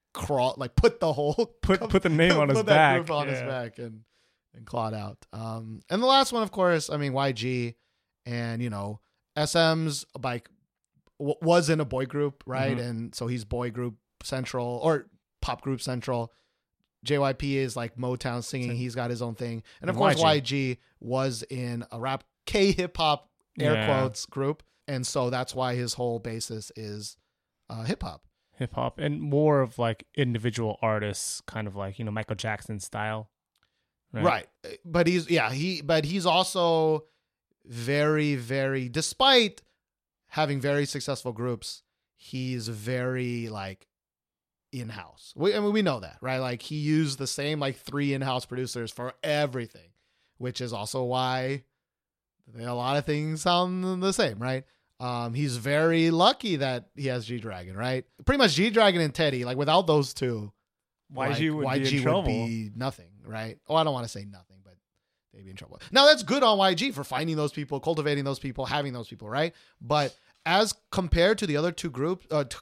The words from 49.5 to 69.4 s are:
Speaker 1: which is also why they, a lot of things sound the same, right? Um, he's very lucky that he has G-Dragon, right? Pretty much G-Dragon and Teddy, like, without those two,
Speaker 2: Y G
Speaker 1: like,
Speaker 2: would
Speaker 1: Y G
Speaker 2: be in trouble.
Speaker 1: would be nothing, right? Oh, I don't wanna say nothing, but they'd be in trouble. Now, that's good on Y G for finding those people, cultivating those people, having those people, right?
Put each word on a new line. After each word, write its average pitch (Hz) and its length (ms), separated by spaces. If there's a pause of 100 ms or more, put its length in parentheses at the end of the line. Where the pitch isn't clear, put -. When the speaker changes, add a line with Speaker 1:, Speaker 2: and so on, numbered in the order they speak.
Speaker 1:
which 123 240
is 120 120
also 113 300
why 127 600 (880)
they, 113 120
a 123 80
lot 127 240
of 143 80
things 151 360
sound 180 600
the 190 80
same, 139 280
right? 131 260 (340)
Um, 120 340
he's 131 240
very 160 520
lucky 175 480
that 131 380
he 139 120
has 123 180
G-Dragon, 101 500
right? 127 300 (200)
Pretty 277 120
much 220 160
G-Dragon 202 480
and 147 120
Teddy, 135 320
like, 127 120
without 156 300
those 151 260
two, 110 380 (640)
Speaker 2:
Y 135 200
G 156 160
Speaker 1:
like, 151 80
Speaker 2:
would 143 80
Speaker 1:
Y 135 140
G 135 120
Speaker 2:
be 143 60
in 131 60
trouble. 123 180
Speaker 1:
would - 60 (200)
be 113 280
nothing, 113 340 (160)
right? 110 320 (100)
Oh, 156 80
I 160 80
don't 151 100
wanna 123 140
say 101 180
nothing, 95 380
but 92 120 (580)
they'd 98 100
be 95 80
in 95 40
trouble. - 240 (120)
Now, 269 140
that's 294 180
good 254 200
on 220 140
Y 190 160
G 233 180
for 139 120
finding 156 320
those 151 180
people, 143 260
cultivating 147 460
those 139 140
people, 135 260
having 139 260
those 120 160
people, 107 220
right? 151 240 (280)